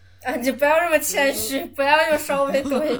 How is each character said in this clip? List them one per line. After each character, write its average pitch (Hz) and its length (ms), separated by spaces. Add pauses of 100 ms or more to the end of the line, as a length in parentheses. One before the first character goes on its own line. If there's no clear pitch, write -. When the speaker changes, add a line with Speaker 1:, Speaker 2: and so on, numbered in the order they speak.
(240)
Speaker 1:
啊， 262 100
你 247 160
不 254 140
要 302 160
这 339 100
么 311 80
谦 285 340
虚， 220 280
Speaker 2:
就 339 60
是 - 0
Speaker 1:
不 - 160
要 311 280
又 302 80
稍 277 280
微 277 180
多 277 200
一 254 160